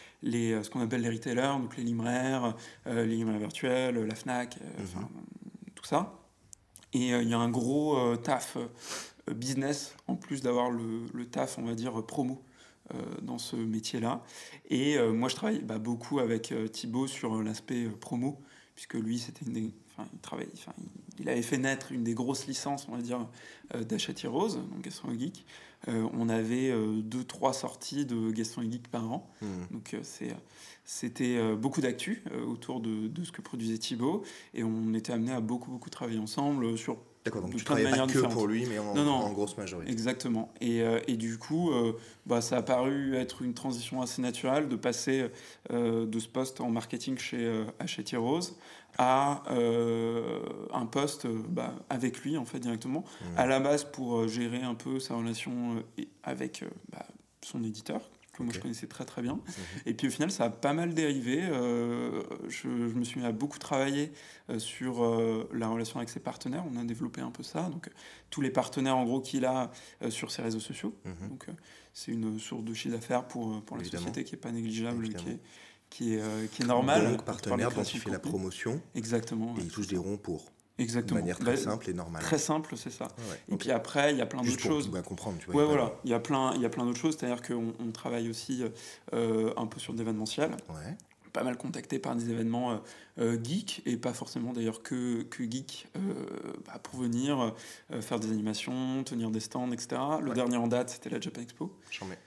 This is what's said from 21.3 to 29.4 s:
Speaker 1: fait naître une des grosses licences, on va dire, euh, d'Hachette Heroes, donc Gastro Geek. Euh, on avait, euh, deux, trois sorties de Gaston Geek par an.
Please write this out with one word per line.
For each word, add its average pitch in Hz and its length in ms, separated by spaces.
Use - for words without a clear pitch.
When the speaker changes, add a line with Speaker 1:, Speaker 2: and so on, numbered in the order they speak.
Speaker 1:
fait 131 160
naître 135 340
une 123 120
des 113 100
grosses 127 320
licences, 139 440
on 117 60
va 120 60
dire, 120 240
euh, 117 100
d'Hachette - 400
Heroes, 170 320
donc - 260
Gastro - 300
Geek. 131 340
Euh, 113 240
on 113 160
avait, 113 420
euh, 110 320
deux, 120 220
trois 131 280
sorties 135 540
de 113 240
Gaston 113 320
Geek 117 260
par 117 220
an. 143 200